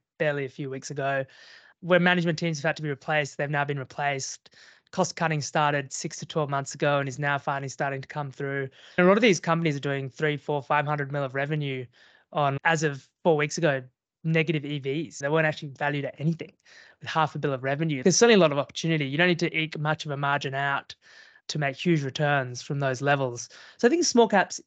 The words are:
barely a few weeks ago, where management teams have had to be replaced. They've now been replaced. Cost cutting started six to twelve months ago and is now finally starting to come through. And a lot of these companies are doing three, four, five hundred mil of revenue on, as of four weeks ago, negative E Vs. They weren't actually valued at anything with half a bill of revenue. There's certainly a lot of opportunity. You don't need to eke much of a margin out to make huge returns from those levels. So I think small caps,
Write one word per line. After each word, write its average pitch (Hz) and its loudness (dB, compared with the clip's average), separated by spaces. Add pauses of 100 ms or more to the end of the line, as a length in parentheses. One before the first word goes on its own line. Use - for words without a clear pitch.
(180)
barely 143 0
a 127 -8
few 139 -10
weeks 131 -10
ago, 139 -2 (580)
where 175 6
management 175 4
teams 165 -2
have 160 -2
had 151 -2
to 156 -12
be 151 -4
replaced. 147 -4
They've 143 -4
now 147 0
been 143 -4
replaced. 139 -6 (420)
Cost 175 -2
cutting 160 -2
started 147 0
six - -10
to - -12
twelve 151 -4
months 139 -4
ago 143 2
and 139 -2
is 131 -8
now 143 0
finally 139 -6
starting 139 -4
to 135 -16
come 147 -8
through. 139 -6 (280)
And 180 6
a - 8
lot 196 8
of 214 2
these 214 6
companies 165 0
are 135 -8
doing 139 -4
three, 151 -2
four, 143 -4
five 147 0
hundred 147 -4
mil 143 -2
of 127 -6
revenue 139 -4 (480)
on, 139 0
as 165 2
of 139 -4 (160)
four 165 6
weeks 151 -2
ago, 143 0 (420)
negative 160 2
E 147 -6
Vs. 139 -6
They 139 -2
weren't 156 4
actually 151 -6
valued 147 -2
at 123 -10
anything 160 -4 (480)
with 131 -12
half 160 0
a 156 -6
bill 143 0
of 123 -4
revenue. 143 -2
There's 180 6
certainly 233 8
a 196 8
lot 160 6
of 139 0
opportunity. 156 0
You 135 -2
don't 175 4
need 175 2
to 160 -2
eke 160 -4
much 151 -2
of 147 -6
a 139 -4
margin 143 -2
out 139 -4 (540)
to - -8
make 139 -2
huge 160 2
returns 135 -2
from 139 -6
those 131 -2
levels. 139 0 (300)
So 233 4
I - 4
think 339 2
small 233 6
caps, 202 0